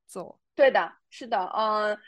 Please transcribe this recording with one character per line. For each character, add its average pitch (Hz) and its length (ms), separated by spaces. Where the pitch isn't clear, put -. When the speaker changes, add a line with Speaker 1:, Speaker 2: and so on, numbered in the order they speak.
Speaker 1:
做。 - 320
Speaker 2:
对 277 140
的， 190 220
是 - 160
的， 226 120
呃， 214 580